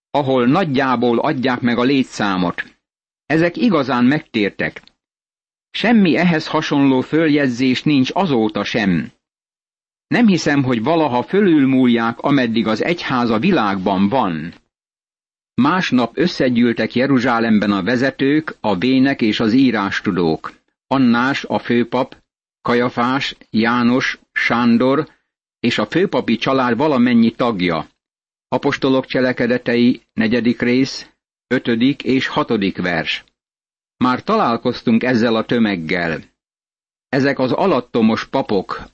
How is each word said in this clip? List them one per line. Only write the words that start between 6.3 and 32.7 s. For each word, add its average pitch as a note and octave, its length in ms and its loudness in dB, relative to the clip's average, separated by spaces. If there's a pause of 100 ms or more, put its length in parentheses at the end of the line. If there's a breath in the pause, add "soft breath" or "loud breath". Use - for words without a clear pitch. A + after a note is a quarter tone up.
hasonló C#3 540 0
följegyzés C3+ 840 0
nincs C#3 300 2
azóta A2+ 520 0
sem. F#2+ 480 -2 (960)
Nem A3 200 2
hiszem, D3+ 360 2
hogy B2 200 -2
valaha C#3+ 400 0
fölülmúlják, C3 960 2
ameddig A#2+ 480 0
az G#2+ 160 -2
egyház B2 480 -2
a A2+ 80 0
világban G2+ 680 0
van. F2 460 -4 (1000)
Másnap B2+ 640 0
összegyűltek A#2+ 760 0
Jeruzsálemben A#2 800 2
a G2 100 0
vezetők, C3+ 800 -2
a G2+ 180 -2
vének C3 420 0
és A2 200 0
az A2 120 0
írástudók. G2 1000 0 (340)
Annás, C3 580 0
a G#2+ 140 -4
főpap, A#2+ 580 -2 (460)
Kajafás, B2 760 -2 (140)
János, A#2+ 680 0 (140)
Sándor B2 760 0 (520 soft breath)
és - 180 -2
a G#2+ 80 -2
főpapi B2+ 500 0
család B2+ 400 0
valamennyi A#2+ 540 2
tagja. F2 580 -2 (600)
Apostolok C3 580 0
cselekedetei, B2 960 0 (100)
negyedik A2+ 480 0
rész, B2+ 500 -2 (360)
ötödik B2 560 0
és B2+ 240 0
hatodik G#2+ 500 -2